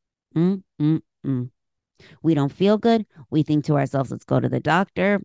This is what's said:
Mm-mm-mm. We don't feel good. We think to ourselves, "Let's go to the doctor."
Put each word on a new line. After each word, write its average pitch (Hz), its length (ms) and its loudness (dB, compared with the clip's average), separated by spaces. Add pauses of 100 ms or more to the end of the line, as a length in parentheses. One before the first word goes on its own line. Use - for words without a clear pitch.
(360)
Mm-mm-mm. 156 1160 -2 (720)
We 160 120 2
don't 143 180 0
feel 208 260 2
good. 233 260 2 (240)
We 156 140 0
think 151 240 0
to 151 100 2
ourselves, 135 340 -2
"Let's 120 140 -10
go 131 160 0
to 123 80 0
the 127 100 -2
doctor." 185 680 0